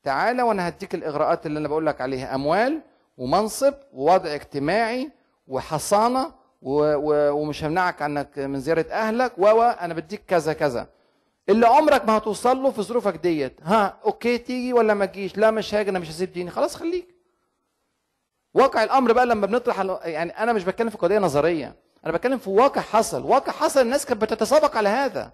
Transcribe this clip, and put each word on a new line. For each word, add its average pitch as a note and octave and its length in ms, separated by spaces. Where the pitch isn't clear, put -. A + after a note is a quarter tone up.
تعالى G3 400
وأنا G3+ 260
هديك F#3+ 260
الإغراءات D#3 520
اللي D3+ 120
أنا D3+ 100
بقول D#3 180
لك C#3+ 140
عليها، B2+ 340
أموال G3+ 460
ومنصب G#3 560
ووضع D#3+ 420
اجتماعي A3 760
وحصانة G#3+ 840
و-، D3 320
و-، D3 360
ومش D3+ 340
همنعك E3+ 380
عنك D3 360
من C#3 220
زيارة D#3+ 300
أهلك A3+ 480
و-، F#3+ 80
و-، A3 160
أنا F3 320
بديك E3 340
كذا D#3+ 240
كذا، C#3+ 360
اللي A3+ 180
عمرك C#4 380
ما G#3+ 140
هتوصل B3 440
له C4+ 80
في G#3+ 120
ظروفك G3+ 340
ديت. D#3 460
ها، G3 420
أوكي، A#3 340
تيجي B3 340
ولا A3+ 220
ما G3 120
تجيش؟ F#3+ 300
لا، A3 140
مش G#3+ 240
هاجي، G3+ 160
أنا F#3+ 80
مش D#3+ 120
هسيب F#3 220
ديني. F3 180
خلاص، C#4+ 260
خليك. F4 380
واقع A#3 300
الأمر A#3 280
بقى B3 140
لما G#3+ 200
بنطرح G#3 340
ال-، F#3+ 240
يعني E3 260
أنا A3+ 220
مش G3 120
بتكلم A3+ 260
في G#3+ 80
قضية F#3+ 200
نظرية، D#3 560
أنا D#3+ 80
بتكلم B3 260
في F#3+ 120
واقع A3+ 300
حصل، E3 440
واقع A#3+ 280
حصل D4+ 280
الناس B3+ 260
كانت A3 160
بتتسابق A#3+ 540
على G#3+ 120
هذا. G#3 460